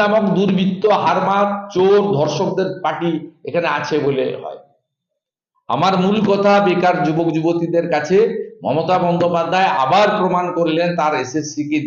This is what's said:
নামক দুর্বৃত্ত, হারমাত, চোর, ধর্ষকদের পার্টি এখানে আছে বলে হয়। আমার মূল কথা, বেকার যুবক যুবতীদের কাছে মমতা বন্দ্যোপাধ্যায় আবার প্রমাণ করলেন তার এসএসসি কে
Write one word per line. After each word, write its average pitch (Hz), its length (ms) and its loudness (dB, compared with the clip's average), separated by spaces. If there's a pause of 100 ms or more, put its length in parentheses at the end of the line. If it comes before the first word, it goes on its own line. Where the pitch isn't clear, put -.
নামক 208 220 2 (120)
দুর্বৃত্ত, 190 480 0 (200)
হারমাত, 190 460 0 (240)
চোর, 190 260 4 (180)
ধর্ষকদের 170 500 -2 (160)
পার্টি 160 280 -2 (340)
এখানে 160 220 -2 (100)
আছে 147 180 -4 (100)
বলে 127 200 0 (180)
হয়। 71 160 -12 (1080)
আমার 160 240 0 (100)
মূল 208 140 2 (120)
কথা, 202 240 2 (120)
বেকার 180 300 2 (100)
যুবক 160 300 0
যুবতীদের 170 580 0
কাছে 151 240 0 (440)
মমতা 165 380 0
বন্দ্যোপাধ্যায় 175 680 0 (140)
আবার 185 240 4 (120)
প্রমাণ 180 260 0 (120)
করলেন 165 380 0
তার 156 180 0 (100)
এসএসসি 147 440 -6
কে 151 200 -2